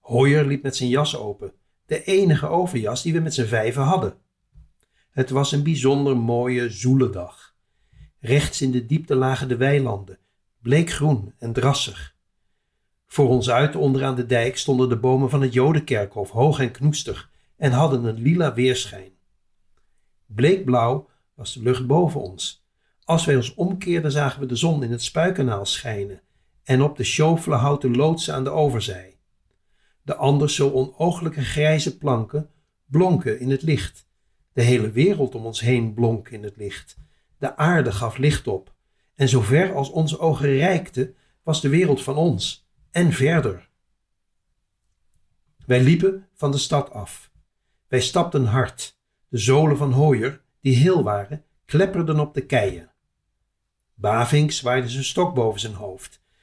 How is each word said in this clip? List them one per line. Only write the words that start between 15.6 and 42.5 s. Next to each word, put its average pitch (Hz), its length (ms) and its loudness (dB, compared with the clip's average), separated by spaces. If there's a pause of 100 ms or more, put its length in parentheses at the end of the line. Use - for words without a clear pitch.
hoog 143 280 2
en 127 120 0
knoestig, 139 600 -4 (260)
en 135 160 2
hadden 131 320 2
een 113 180 -4
lila 156 320 2
weerschijn. - 580 -2 (1120)
Bleekblauw 127 840 2 (260)
was - 200 -14
de 117 80 -14
lucht 127 240 0
boven 151 340 2
ons. - 420 -12 (420)
Als 165 200 0
wij 143 120 2
ons 117 180 -2
omkeerden, 175 580 -2
zagen 139 280 -2
we 135 60 -6
de 123 100 -4
zon 151 260 0
in 117 80 -4
het 117 120 -6
Spuikanaal 143 640 -2
schijnen 101 540 -6 (420)
en 131 200 2
op 147 140 0
de 196 80 -4
sjofele 165 500 0
houten 135 420 0
loodsen 156 380 0
aan 131 100 -4
de 135 60 -4
overzij. 117 680 -4 (840)
De 143 120 -6
anders 147 400 2
zo 139 160 2
onooglijke 151 760 -2
grijze 151 540 0
planken 139 520 -4 (340)
blonken 160 560 2
in 127 100 -2
het 135 120 0
licht. - 460 -4 (440)
De 117 100 0
hele 117 280 2
wereld 147 440 0
om 113 120 -10
ons 110 140 -8
heen 113 340 0
blonk 113 340 0
in 107 140 -14
het 104 140 -12
licht. - 400 -14 (420)
De - 180 -6
aarde 151 360 2
gaf 110 240 -6
licht 143 300 0
op. 98 280 -8 (400)
En 139 140 2
zover 127 460 2
als 139 160 -4
onze 156 280 -2
ogen 143 380 0
reikten, 160 580 -2 (280)
was 156 180 -2
de 139 80 0
wereld 175 340 2
van 135 140 -6
ons 151 520 -2 (220)